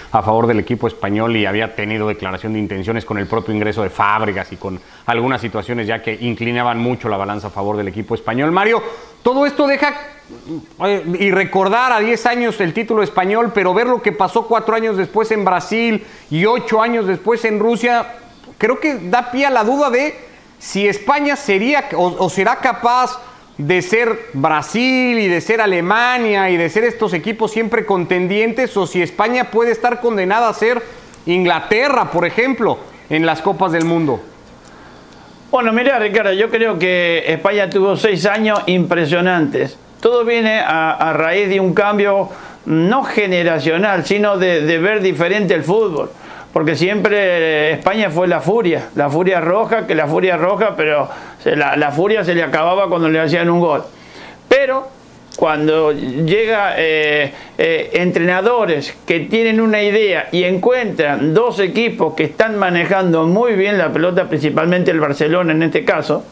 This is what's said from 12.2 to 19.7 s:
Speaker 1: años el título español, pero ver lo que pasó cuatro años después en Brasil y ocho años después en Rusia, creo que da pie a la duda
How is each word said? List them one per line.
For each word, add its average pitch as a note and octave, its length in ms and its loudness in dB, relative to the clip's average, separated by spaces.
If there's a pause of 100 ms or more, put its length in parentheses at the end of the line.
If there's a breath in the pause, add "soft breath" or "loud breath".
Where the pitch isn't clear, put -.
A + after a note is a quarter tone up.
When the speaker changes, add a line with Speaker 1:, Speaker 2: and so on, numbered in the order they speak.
Speaker 1:
años A#3+ 340 -2
el E3+ 120 -2
título A3+ 320 -2
español, G3+ 500 -2
pero F#3 180 0
ver A3+ 140 0
lo B3 160 0
que G#3 80 0
pasó G#3 380 -2
cuatro A3 260 0
años A3+ 220 -2
después G#3 340 -2
en G#3+ 140 -2
Brasil G#3+ 600 0 (240 loud breath)
y D#3+ 160 0
ocho A3 380 0
años A#3 240 0
después G#3+ 380 -2
en G#3+ 160 0
Rusia, A#3 560 0 (420)
creo A#3+ 220 0
que D4 160 -2
da A#3 340 -2
pie C#4 160 0
a C#4 40 2
la B3 120 2
duda C#4 280 2